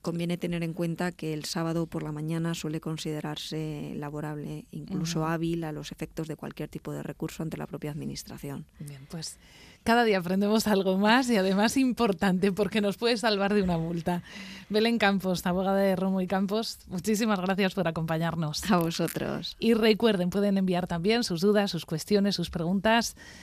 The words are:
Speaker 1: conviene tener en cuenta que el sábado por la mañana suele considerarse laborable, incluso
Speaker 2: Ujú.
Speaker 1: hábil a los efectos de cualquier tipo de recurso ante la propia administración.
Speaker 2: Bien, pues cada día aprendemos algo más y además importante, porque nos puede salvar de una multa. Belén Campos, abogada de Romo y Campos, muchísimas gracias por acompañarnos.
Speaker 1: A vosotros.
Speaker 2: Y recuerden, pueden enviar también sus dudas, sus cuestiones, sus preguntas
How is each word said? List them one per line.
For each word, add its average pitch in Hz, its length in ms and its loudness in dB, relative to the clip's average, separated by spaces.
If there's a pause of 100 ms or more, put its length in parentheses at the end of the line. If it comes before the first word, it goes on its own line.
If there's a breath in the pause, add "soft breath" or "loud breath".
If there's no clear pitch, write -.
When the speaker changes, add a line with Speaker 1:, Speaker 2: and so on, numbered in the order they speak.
Speaker 1:
conviene 170 380 -4
tener 170 240 -4
en 165 100 -4
cuenta 170 380 -2
que 156 240 -6
el 151 120 -6
sábado 165 420 -2
por 156 160 -6
la 151 80 -6
mañana 165 420 -2
suele 160 260 -6
considerarse 151 1160 -6
laborable, 151 760 -8
incluso 165 520 -4
Speaker 2:
Ujú. 160 80 0
Speaker 1:
hábil 165 340 -2
a 156 80 -6
los 147 180 -10
efectos 160 380 -10
de 151 80 -8
cualquier 151 320 -10
tipo - 240 -10
de 143 100 -8
recurso - 400 -8
ante 160 140 -6
la 147 100 -8
propia 151 240 -8
administración. 143 760 -10 (120)
Speaker 2:
Bien, 143 300 -14
pues - 280 -12 (460 loud breath)
cada 233 220 4
día 208 140 4
aprendemos 196 500 2
algo 190 280 4
más 226 320 6
y 240 80 4
además 196 400 4
importante, 202 760 2
porque 208 280 0
nos 202 180 0
puede 233 180 2
salvar 196 360 2
de 208 120 4
una 175 140 2
multa. 170 440 -2 (460 loud breath)
Belén 220 300 2
Campos, 196 460 2
abogada 190 340 2
de 196 180 4
Romo 190 240 0
y 185 80 -2
Campos, 202 580 -2
muchísimas 208 540 0
gracias 185 340 0
por 175 140 0
acompañarnos. 165 840 -2
Speaker 1:
A 202 80 6
vosotros. 165 800 -2
Speaker 2:
Y 233 160 4
recuerden, 214 560 4
pueden 202 260 2
enviar 180 300 2
también 202 380 0
sus 175 160 -2
dudas, 202 320 4
sus 160 120 -4
cuestiones, 196 520 0
sus 196 140 -4
preguntas 202 680 0 (260 loud breath)